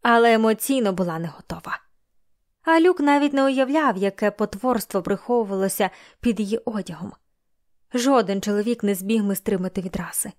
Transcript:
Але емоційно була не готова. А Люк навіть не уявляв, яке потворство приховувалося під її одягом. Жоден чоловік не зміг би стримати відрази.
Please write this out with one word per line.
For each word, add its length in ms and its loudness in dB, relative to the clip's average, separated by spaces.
Але 320 6
емоційно 600 2
була 260 -2
не 80 -6
готова. 520 -12
А 160 4
Люк 200 4
навіть 340 2
не 120 2
уявляв, 520 2
яке 340 -2
потворство 720 -2
приховувалося 880 -2
під 200 -2
її 180 -2
одягом. 560 -8
Жоден 480 2
чоловік 420 -2
не 120 0
зміг 280 -2
би 120 0
стримати 460 -4
відрази. 580 -8